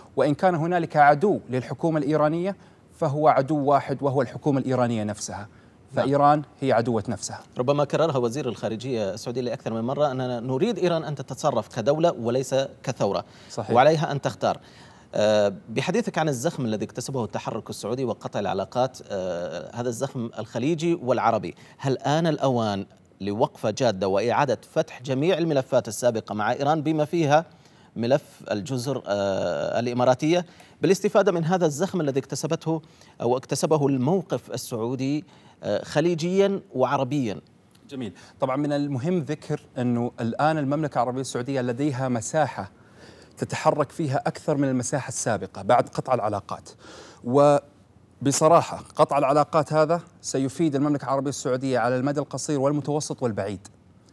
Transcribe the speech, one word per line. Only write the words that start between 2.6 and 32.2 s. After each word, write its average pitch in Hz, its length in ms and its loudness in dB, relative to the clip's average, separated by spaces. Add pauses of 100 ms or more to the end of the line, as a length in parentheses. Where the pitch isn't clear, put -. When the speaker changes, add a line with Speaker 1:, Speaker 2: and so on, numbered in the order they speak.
Speaker 1:
فهو 151 280 2
عدو 135 360 4
واحد 139 380 2
وهو 135 200 2
الحكومة 135 380 -2
الإيرانية 120 440 0
نفسها. 104 440 -8 (460)
Speaker 2:
نعم. 123 120 0
Speaker 1:
فإيران 143 360 4 (180)
هي 131 120 2
عدوة 117 360 2
نفسها. 101 320 -8 (180)
Speaker 2:
ربما 143 260 0
كررها 151 320 0
وزير 123 320 -2
الخارجية 110 640 -4
السعودي 127 260 -8
لأكثر 117 320 -6
من 113 80 -4
مرة 135 300 0
أننا 127 300 -4
نريد 131 380 -2
إيران 170 260 0
أن 147 100 -6
تتصرف 131 640 -2
كدولة 151 360 2
وليس 120 420 -2 (280)
كثورة، 101 420 -2 (260)
Speaker 1:
صحيح. 110 200 -8
Speaker 2:
وعليها 143 420 6
أن 143 80 -4
تختار. 117 380 -2 (560)
آه، 104 380 4 (160)
بحديثك 165 500 -2
عن 160 100 0
الزخم 135 360 -2
الذي 110 200 -2
اكتسبه 123 400 -6
التحرك 113 460 -8
السعودي 120 340 -4
وقطع 110 360 -6
العلاقات، 98 580 -2 (120)
آه، 87 640 -6
هذا 120 140 -4
الزخم 120 500 -6
الخليجي 156 560 -2
والعربي، 110 600 0 (240)
هل 135 200 0
آن 156 280 2
الأوان 117 600 0 (340)
لوقفة 107 500 -2
جادة 101 380 0
وإعادة 110 500 2 (160)
فتح - 280 -4
جميع 139 360 0
الملفات 135 500 2
السابقة 110 460 -2
مع 107 180 0
إيران 143 300 2
بما 156 220 0
فيها 156 400 4 (520)
ملف 123 260 2 (280)
الجزر، 123 560 -4
آه، 98 720 -2
الإماراتية 127 640 2 (360)
بالاستفادة 196 500 4
من 170 120 0
هذا 175 220 2
الزخم 165 340 0
الذي 135 200 0